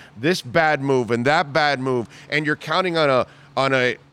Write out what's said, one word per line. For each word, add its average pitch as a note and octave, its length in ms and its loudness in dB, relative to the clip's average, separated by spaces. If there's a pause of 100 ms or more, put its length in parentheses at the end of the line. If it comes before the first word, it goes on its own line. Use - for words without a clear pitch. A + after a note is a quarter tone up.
(160)
this D#3+ 260 -2
bad D3+ 400 0
move B2+ 300 0
and A#2+ 140 0
that D3+ 260 2
bad D3 260 2
move, B2+ 300 -2 (200)
and D3+ 160 -2
you're D3+ 120 -2
counting E3+ 420 -2
on D3+ 100 2
a, B2+ 180 2 (300)
on C3 160 0
a B2+ 240 0 (160)